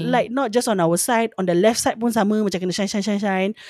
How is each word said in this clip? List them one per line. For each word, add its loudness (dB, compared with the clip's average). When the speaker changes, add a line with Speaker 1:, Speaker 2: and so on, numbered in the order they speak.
Speaker 1:
why. -2
Speaker 2:
like, 2
not -2
just 0
on 2
our 2
side, 0
on -2
the 2
left 4
side -2
pun -2
sama, 2
macam -2
kena -2
shine, -2
shine, -2
shine, -2
shine. 0